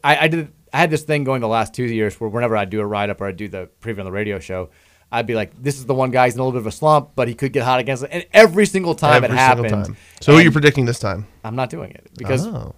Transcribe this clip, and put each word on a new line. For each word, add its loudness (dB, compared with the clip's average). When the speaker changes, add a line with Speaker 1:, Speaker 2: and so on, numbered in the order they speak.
Speaker 1:
I, 4
I 2
did, -4
I -4
had 2
this -2
thing -2
going -2
the -2
last -2
two -6
years -4
where -6
whenever -2
I 0
do -6
a -2
write-up -4
or -6
I -6
do -12
the -12
preview -10
on -10
the -10
radio -6
show, -10
I'd -2
be -4
like, -4
"This -4
is -16
the -2
one 0
guy, 4
he's 0
in -6
a 0
little -2
bit -6
of -8
a -4
slump, 0
but -2
he -8
could -4
get 0
hot 2
against -4
it." -10
And -8
every 6
single -2
time 4
it -2
Speaker 2:
Every 0
single 4
Speaker 1:
happened. -2
Speaker 2:
time. -12
So 6
who 10
are 10
you 6
Speaker 1:
And 4
Speaker 2:
predicting 2
this -2
time? -6
Speaker 1:
I'm -10
not -4
doing -14
it -20
because, -2
Speaker 2:
Oh. -10